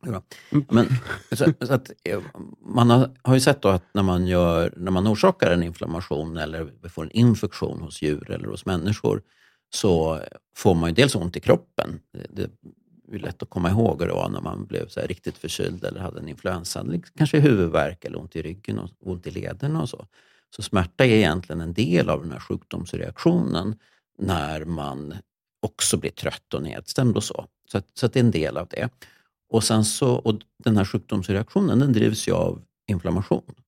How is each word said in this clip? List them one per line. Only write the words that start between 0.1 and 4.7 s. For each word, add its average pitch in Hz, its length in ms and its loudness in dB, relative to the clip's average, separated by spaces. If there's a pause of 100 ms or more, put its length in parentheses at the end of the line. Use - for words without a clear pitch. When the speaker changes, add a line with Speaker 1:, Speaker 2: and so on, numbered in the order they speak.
Speaker 2:
Mm. 143 180 4
Speaker 1:
Men, 117 160 6 (460)
så, 147 200 4 (140)
så 131 80 2
att, - 160 -2 (140)
eh, 101 140 -4 (480)
man 120 240 4
har, 127 200 6 (120)
har 131 120 4
ju 131 60 6
sett 139 220 2
då 101 60 4
att 92 140 4 (100)
när 101 100 0
man 90 240 2
gör, 87 500 2